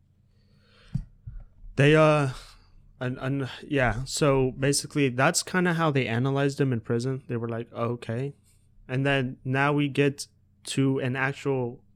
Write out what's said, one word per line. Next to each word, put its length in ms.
they, 200
uh, 340
and, 200
and, 300
yeah, 380
so 540
basically 500
that's 320
kinda 320
how 160
they 180
analyzed 520
him 140
in 80
prison. 460
They 100
were 100
like, 260
"Okay." 600
And 180
then 400
now 280
we 140
get 400
to 340
an 160
actual, 640